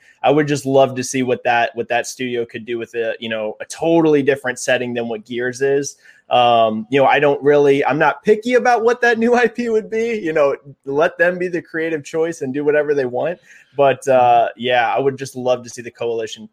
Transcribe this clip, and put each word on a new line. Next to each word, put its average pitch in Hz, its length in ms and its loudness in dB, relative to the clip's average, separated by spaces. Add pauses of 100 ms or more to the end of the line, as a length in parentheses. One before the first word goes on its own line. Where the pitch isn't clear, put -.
(220)
I 123 80 2
would 151 160 2
just 139 200 -4
love 135 300 2
to 127 80 -6
see 131 180 -4
what 123 220 -2
that, 117 300 0
what 113 140 -6
that 120 180 -2
studio 120 380 -6
could 117 220 -14
do 120 100 -6
with 113 180 -12
a, 113 240 -4
you 113 120 -10
know, 107 320 -6
a - 20 -10
totally 160 580 2
different 131 360 -2
setting 123 340 -2
than 117 160 -6
what 110 160 -8
Gears 123 380 -6
is. 139 340 -2 (320)
Um, 117 640 2
you 135 100 2
know, 131 60 4
I 131 120 2
don't 143 240 0
really, 143 420 4
I'm 135 140 0
not 156 260 0
picky 220 300 2
about 240 280 2
what 240 180 0
that 233 180 2
new 233 160 2
<laughs> 247 80 2
I 233 60 2
P 240 220 -6
would 214 180 -2
be. 220 300 -4
You 160 160 -4
know, 143 200 2 (300)
let 147 320 0
them 180 220 2
be 180 100 -4
the 170 140 -6
creative 160 420 -6
choice 165 380 -4
and 131 100 -6
do 147 100 -4
whatever 147 300 2
they 139 140 0
want. 127 320 -6 (400)
But, - 280 2
uh, 120 480 4
yeah, 117 400 0
I 120 60 0
would 135 160 -6
just 135 180 -14
love 123 300 -2
to 117 60 -18
see 123 120 -16
the 113 80 -16
Coalition, 113 640 -8